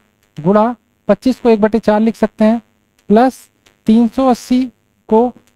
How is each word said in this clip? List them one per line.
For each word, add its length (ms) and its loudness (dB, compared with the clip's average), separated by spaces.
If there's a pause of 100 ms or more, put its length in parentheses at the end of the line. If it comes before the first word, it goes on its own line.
(380)
गुणा 260 0 (440)
पच्चीस 320 -2
को 100 0
एक 120 2
बटे 180 0
चार 200 0
लिख 160 -2
सकते 300 -6
हैं, 160 0 (480)
प्लस 280 2 (500)
तीन 200 2
सौ 220 -4
अस्सी 340 -2 (460)
को 220 0 (240)